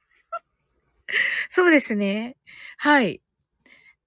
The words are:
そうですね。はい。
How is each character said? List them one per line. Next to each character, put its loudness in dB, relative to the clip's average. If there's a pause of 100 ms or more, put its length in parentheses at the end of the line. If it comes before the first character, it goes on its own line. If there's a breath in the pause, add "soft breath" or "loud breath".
(1500 loud breath)
そ 2
う 6
で 6
す -4
ね。 -6 (400 loud breath)
は 2
い。 -4 (840 soft breath)